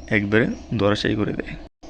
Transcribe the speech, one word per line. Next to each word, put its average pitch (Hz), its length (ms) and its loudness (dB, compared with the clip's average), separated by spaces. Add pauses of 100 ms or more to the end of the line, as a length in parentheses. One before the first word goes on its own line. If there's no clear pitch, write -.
একবারে 107 360 4 (320)
ধরাশায়ী 104 380 2
করে 101 180 -2
দেয়। - 200 -6 (360)